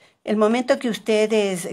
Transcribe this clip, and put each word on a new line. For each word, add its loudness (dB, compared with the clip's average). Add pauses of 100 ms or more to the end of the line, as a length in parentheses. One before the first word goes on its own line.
(240)
El -2
momento 2
que -4
ustedes, 0